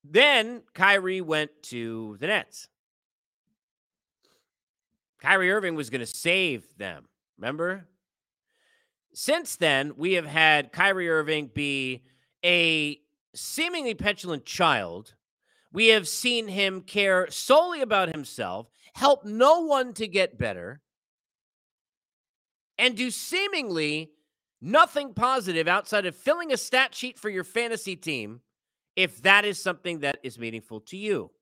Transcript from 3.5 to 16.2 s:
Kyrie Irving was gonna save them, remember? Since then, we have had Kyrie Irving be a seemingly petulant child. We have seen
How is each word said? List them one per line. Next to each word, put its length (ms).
Kyrie 320
Irving 220
was 160
gonna 160
save 580
them, 280
remember? 500
Since 440
then, 400
we 180
have 100
had 480
Kyrie 380
Irving 420
be 520
a 540
seemingly 600
petulant 520
child. 680
We 160
have 200
seen 400